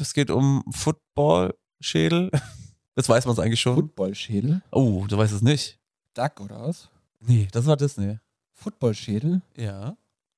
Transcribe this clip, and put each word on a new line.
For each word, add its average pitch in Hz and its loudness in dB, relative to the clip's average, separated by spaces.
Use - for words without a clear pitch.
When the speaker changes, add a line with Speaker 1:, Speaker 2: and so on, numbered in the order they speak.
Speaker 1:
es - -8
geht 143 0
um 135 2
Football-Schädel. 165 0
<laughs> 139 0
Das 117 0
weiß 120 4
man's 117 0
eigentlich 113 0
schon. 123 0
Speaker 2:
Football-Schädel? 117 -2
Speaker 1:
Oh, 107 2
du 101 -2
weißt 104 2
es 101 -4
nicht. 135 0
Speaker 2:
Duck 123 -6
oder 107 -14
was? 156 -8
Speaker 1:
Nee, 113 2
das 117 -2
war 151 4
Disney. 110 -2
Speaker 2:
Football-Schädel? 131 -4
Speaker 1:
Ja. 110 -10